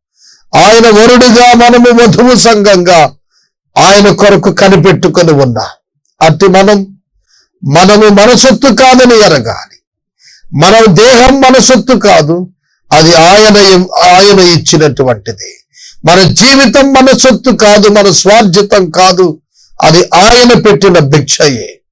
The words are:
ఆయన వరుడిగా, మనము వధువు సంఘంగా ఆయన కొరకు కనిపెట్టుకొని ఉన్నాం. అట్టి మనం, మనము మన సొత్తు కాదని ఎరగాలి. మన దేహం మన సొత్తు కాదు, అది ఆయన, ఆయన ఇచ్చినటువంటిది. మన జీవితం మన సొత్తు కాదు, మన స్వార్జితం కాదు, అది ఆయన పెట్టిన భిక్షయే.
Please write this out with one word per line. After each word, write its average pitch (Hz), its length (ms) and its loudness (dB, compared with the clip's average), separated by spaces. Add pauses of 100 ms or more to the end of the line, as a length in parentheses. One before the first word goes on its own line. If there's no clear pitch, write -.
(560)
ఆయన 220 320 2
వరుడిగా, 240 680 2
మనము 240 480 2
వధువు 240 320 0
సంఘంగా 185 800 0 (680)
ఆయన 202 320 2
కొరకు 202 420 0
కనిపెట్టుకొని 180 800 -2
ఉన్నాం. 123 340 -2 (560)
అట్టి 160 260 0
మనం, 196 500 -2 (680)
మనము 190 440 0
మన 208 260 2
సొత్తు 254 400 0
కాదని 254 440 2
ఎరగాలి. 139 580 -4 (800)
మన 202 380 2
దేహం 254 460 2
మన 262 180 2
సొత్తు 254 340 -2
కాదు, 180 560 -2 (440)
అది 160 220 0
ఆయన, 190 720 2 (180)
ఆయన 190 360 2
ఇచ్చినటువంటిది. 147 1160 -4 (480)
మన 180 180 0
జీవితం 269 720 0
మన 262 240 2
సొత్తు 254 340 -2
కాదు, 208 380 0
మన 202 220 0
స్వార్జితం 202 800 -2
కాదు, 180 480 -2 (440)
అది 160 320 0
ఆయన 226 460 2
పెట్టిన 196 380 0
భిక్షయే. 135 840 -4 (120)